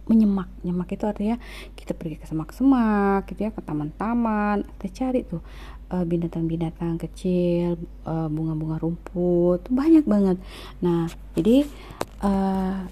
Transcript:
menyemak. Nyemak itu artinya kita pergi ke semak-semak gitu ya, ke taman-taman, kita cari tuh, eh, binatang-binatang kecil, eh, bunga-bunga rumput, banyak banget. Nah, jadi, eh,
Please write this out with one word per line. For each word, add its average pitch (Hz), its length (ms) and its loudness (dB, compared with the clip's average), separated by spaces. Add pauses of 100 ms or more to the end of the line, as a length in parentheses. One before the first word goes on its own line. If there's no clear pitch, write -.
menyemak. 202 400 4 (160)
Nyemak 180 320 -2
itu - 80 -6
artinya 208 320 0 (400)
kita - 160 -10
pergi 156 240 -6
ke - 80 -16
semak-semak 202 1040 2
gitu 190 160 -6
ya, 214 80 -4
ke - 80 -10
taman-taman, 208 1040 -2 (160)
kita 196 160 -6
cari 254 320 -2
tuh, 165 160 -6 (480)
eh, 180 160 0
binatang-binatang 165 880 -2
kecil, 175 880 0
eh, 160 480 -4
bunga-bunga 160 480 -2
rumput, 175 880 2
banyak 294 400 6
banget. 190 320 4 (400)
Nah, 170 320 2 (240)
jadi, 247 320 6 (560)
eh, 190 560 2 (120)